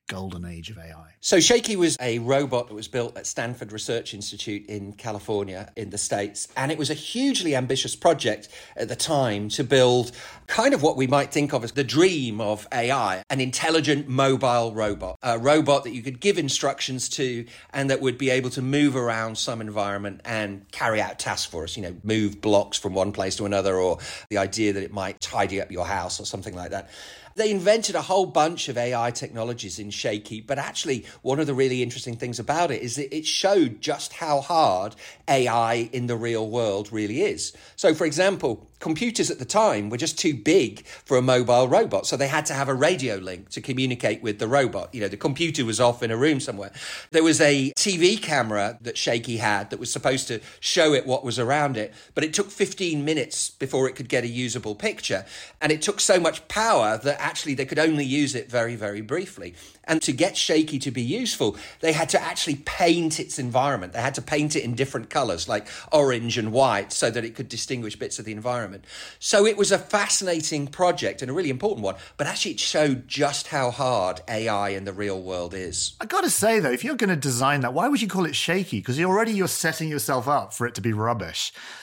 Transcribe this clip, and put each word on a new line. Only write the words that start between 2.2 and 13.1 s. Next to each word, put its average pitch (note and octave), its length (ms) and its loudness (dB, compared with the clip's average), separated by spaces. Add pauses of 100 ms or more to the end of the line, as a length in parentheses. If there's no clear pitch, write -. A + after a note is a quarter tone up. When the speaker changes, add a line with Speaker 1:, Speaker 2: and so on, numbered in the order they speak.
Speaker 2:
that G#2+ 60 -16
was G#2+ 140 -12
built A#2 280 -4
at G2 100 -12
Stanford A#2 460 -8
Research A2+ 420 -6
Institute G#2 520 -10
in G2+ 280 -10
California G2+ 840 -6
in G2+ 140 -8
the G2+ 80 -6
States. - 580 -4
And C3+ 160 0
it D3+ 60 -4
was D3 120 -2
a D#3 40 -2
hugely A3+ 600 0
ambitious C3 400 -2
project D#3 540 2 (280)
at A2+ 120 -4
the C3 80 -6
time A#2 540 0
to C#3 140 -2
build B2 480 4 (340)
kind C4+ 280 4
of D3 80 0
what D3 140 4
we C3 100 2
might C#3 240 2
think D3 220 0
of B2+ 100 0
as A#2 100 -8
the C#3+ 120 0
dream C3 560 2
of G#2+ 320 -2
A A#2+ 180 0
I, G2+ 400 0